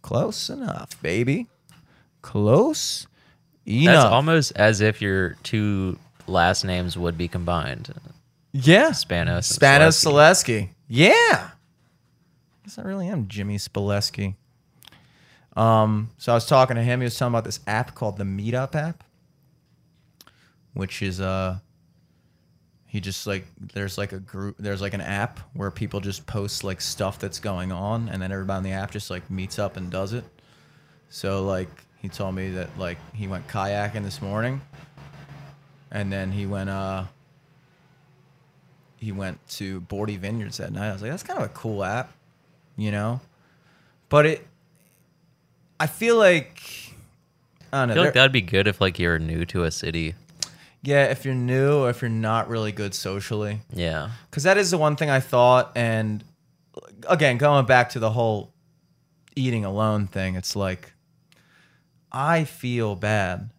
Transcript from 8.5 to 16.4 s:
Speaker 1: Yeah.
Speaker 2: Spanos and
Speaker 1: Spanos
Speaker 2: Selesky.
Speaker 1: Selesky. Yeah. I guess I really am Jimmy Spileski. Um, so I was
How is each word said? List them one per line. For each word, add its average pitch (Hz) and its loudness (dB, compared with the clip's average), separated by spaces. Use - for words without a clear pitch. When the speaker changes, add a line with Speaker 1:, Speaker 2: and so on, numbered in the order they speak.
Speaker 1:
Yeah. 180 8
Speaker 2:
Spanos 87 -2
and - 0
Speaker 1:
Spanos 147 8
Speaker 2:
Selesky. 151 4
Speaker 1:
Selesky. 143 6
Yeah. 147 6
I 466 4
guess - -16
I - -12
really 190 -6
am 135 -4
Jimmy 101 -4
Spileski. 101 -2
Um, 110 2
so - -4
I 117 4
was 113 0